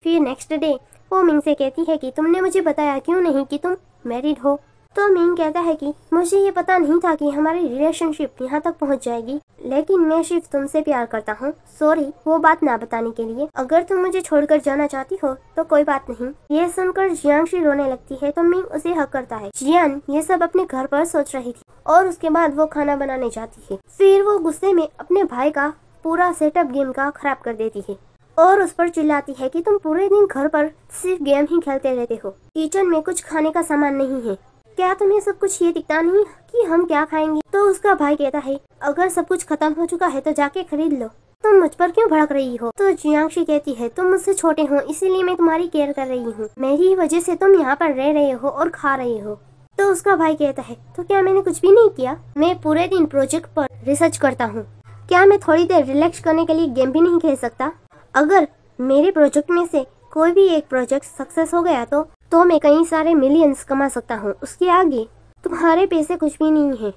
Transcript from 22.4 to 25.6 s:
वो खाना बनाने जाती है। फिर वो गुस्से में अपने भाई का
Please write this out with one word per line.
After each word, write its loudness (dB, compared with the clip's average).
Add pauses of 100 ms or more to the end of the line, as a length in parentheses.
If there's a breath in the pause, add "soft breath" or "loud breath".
वो 2
खाना -2
बनाने -6
जाती -14
है। -10 (120)
फिर 4
वो 2
गुस्से -2
में 2
अपने 0
भाई 0
का -2 (320)